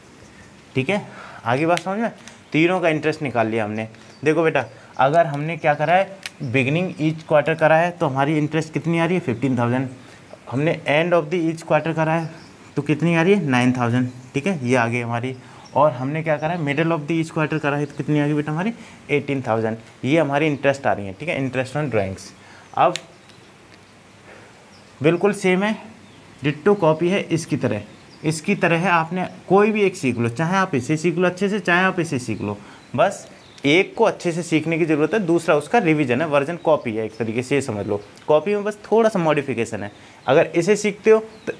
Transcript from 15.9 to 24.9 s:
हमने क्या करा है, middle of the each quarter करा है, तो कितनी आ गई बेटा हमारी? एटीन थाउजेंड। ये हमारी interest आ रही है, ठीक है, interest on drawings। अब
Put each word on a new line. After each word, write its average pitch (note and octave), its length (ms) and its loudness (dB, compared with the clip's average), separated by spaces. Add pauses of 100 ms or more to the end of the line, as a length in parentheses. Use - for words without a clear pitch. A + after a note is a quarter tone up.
हमने C3+ 300 -4
क्या D#3 140 0
करा D3+ 140 -4
है, F3 100 -4
middle D#3 320 0
of D#3+ 100 -2
the D#3+ 200 -2
each D#3+ 100 -8
quarter D#3 280 -2
करा C#3+ 160 -2
है, D3 100 -2
तो D3 100 -12
कितनी D3 240 0
आ C#3+ 60 2
गई D3+ 80 0
बेटा D3+ 180 -2
हमारी? F#3 200 -4 (380)
एटीन C#3 320 -2
थाउजेंड। A2+ 340 -2 (280)
ये C#3+ 140 2
हमारी C#3+ 280 2
interest C3+ 400 0
आ G#2+ 60 2
रही G2 140 -4
है, F#2+ 60 -10
ठीक D3 160 -12
है, D#3+ 120 -4
interest B2+ 360 -4
on D3 160 -4
drawings। F#2+ 380 -4 (460)
अब E3 180 4 (2000)